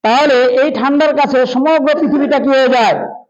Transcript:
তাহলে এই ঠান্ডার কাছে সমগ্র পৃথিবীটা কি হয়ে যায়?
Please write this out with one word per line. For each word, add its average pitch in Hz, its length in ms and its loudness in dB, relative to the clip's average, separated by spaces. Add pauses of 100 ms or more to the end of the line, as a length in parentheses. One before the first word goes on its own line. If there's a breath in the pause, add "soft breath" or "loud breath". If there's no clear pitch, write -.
তাহলে 254 420 2
এই 254 260 0
ঠান্ডার 285 460 0
কাছে 254 300 0
সমগ্র 294 540 0
পৃথিবীটা 285 380 -2
কি 247 100 -2
হয়ে 269 200 2
যায়? 220 380 0 (240)